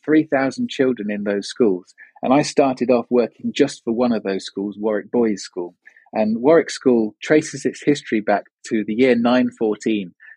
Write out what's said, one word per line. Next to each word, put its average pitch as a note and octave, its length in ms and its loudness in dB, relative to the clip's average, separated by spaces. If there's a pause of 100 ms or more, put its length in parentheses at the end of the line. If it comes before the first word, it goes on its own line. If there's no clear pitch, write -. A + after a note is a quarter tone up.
three D#3 200 4
thousand C3 460 -2
children A#2+ 420 -2
in G#2 140 -6
those G2+ 220 -2
schools. F#2+ 460 -2 (300)
And B2 100 0
I D3 80 4
started C3 480 0
off A#2+ 200 2
working A#2 440 -2
just - 300 0
for A#2 100 -4
one A#2+ 200 0
of G#2+ 100 -4
those F#2+ 220 -4
schools, G2+ 340 -8
Warwick G#2 320 -4
Boys A2+ 320 0
School. F2 320 -10 (380)
And A2 260 -2
Warwick D3 300 4
School A#2 520 2
traces D3+ 440 0
its - 200 -4
history C#3+ 340 0
back G#2 260 0 (220)
to A2 180 -2
the G#2+ 100 -4
year B2 200 4
nine B2 340 2 (100)
fourteen. G#2 540 -2 (240)